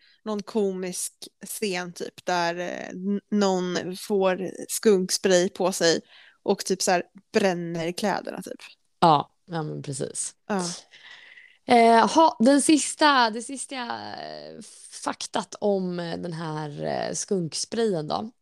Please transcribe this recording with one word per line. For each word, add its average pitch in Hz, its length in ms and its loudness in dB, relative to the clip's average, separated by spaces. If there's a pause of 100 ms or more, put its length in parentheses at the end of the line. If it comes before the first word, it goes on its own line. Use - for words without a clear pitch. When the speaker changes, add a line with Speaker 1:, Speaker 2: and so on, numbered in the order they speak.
(240)
Speaker 1:
någon 208 180 -6
komisk 185 680 -4 (340)
scen 180 460 -6
typ, - 340 -14
där, 175 320 0
eh, 65 300 -8
n-, 196 320 -4 (100)
någon 185 680 0
får 190 540 -2 (180)
skunkspray 185 800 2
på 190 240 -2
sig 170 280 2 (420)
och - 220 0
typ 185 180 -2
så - 80 2
här 180 120 2 (300)
bränner 175 600 0
kläderna - 500 -4
typ. - 180 -14 (400)
Speaker 2:
Ja, 156 300 6 (140)
ja, 165 180 -6
men 147 200 -8
precis. - 520 -8 (140)
Speaker 1:
Ja. 190 160 -2 (1080)
Speaker 2:
Eh, 226 400 8
ha, 320 260 6
den 269 220 6
sista, 277 680 4
det 226 120 -8
sista, 277 340 -12
eh, 80 840 -10 (440)
faktat - 560 -6
om, 185 400 -2
eh, 170 180 -6
den 175 140 -8
här, 156 520 -8
eh, 147 300 -4
skunksprayen 180 920 -4
då, 202 220 -4 (120)